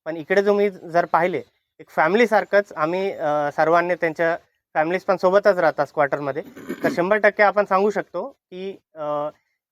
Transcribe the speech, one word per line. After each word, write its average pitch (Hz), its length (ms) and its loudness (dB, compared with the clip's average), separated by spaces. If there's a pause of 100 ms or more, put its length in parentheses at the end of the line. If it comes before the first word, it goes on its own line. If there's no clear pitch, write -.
पण 160 120 -8
इकडे 190 300 0
तुम्ही 202 240 2
जर 175 340 -2
पाहिले, 170 380 0 (380)
एक 156 80 -20
फॅमिलीसारखंच 202 840 0
आम्ही, 180 400 -4
अ, 147 440 -2
सर्वांनी 170 380 2
त्यांच्या 165 420 -2 (380)
फॅमिलीज 170 280 -2
पण 190 140 0
सोबतच 190 420 4
राहतात 151 360 0
क्वार्टरमध्ये, 143 480 -2 (420)
तर 170 120 2
शंभर 185 200 0
टक्के 208 260 2
आपण 202 220 4
सांगू 196 260 2
शकतो 202 380 -6
की, 185 520 -14 (140)
अ, 147 340 -6 (440)